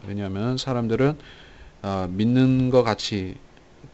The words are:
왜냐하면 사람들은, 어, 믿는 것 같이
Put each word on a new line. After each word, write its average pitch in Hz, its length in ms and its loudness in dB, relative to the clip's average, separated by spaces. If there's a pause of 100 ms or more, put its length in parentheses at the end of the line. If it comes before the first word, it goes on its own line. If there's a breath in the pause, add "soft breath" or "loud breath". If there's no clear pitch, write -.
왜냐하면 101 500 -4
사람들은, 123 600 0 (640 loud breath)
어, 95 300 -2
믿는 127 580 2
것 123 140 6
같이 101 520 -2 (580)